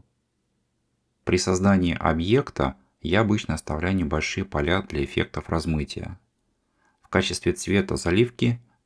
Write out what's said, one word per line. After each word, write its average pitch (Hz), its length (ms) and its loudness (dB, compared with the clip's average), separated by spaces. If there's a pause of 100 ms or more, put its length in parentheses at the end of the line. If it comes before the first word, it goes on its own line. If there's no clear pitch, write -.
(1200)
При - 140 2
создании 92 640 2
объекта 82 800 0 (240)
я 90 200 2
обычно 104 340 0
оставляю 85 400 -2
небольшие 82 500 -2
поля 85 380 0
для 71 200 -4
эффектов - 460 -4
размытия. 82 680 -4 (840)
В - 60 -20
качестве 92 460 0
цвета 95 420 0
заливки 120 640 0 (240)